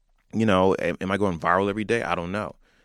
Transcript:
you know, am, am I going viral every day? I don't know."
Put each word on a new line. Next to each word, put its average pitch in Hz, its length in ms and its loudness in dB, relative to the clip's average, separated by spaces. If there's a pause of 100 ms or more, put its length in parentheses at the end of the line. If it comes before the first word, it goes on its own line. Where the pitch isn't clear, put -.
(340)
you 110 120 2
know, 95 340 4
am, 85 220 -4
am 92 100 -4
I 101 60 0
going 95 200 0
viral 87 320 2
every 104 140 -4
day? 113 180 -2
I 87 140 -4
don't 87 160 -6
know." 101 240 -8 (300)